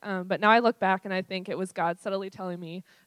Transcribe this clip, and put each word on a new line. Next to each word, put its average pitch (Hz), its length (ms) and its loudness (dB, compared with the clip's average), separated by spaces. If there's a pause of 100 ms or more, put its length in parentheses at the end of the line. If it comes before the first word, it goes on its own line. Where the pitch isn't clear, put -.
um, 185 240 -6
but 185 120 -2
now 208 120 6
I 233 80 8
look 240 200 2
back 190 260 0
and 196 80 -4
I 185 100 -2
think 185 260 -8
it 151 80 -4
was 185 140 -6
God 175 280 -2
subtly 196 300 -6
telling 180 300 -10
me 175 240 -12 (240)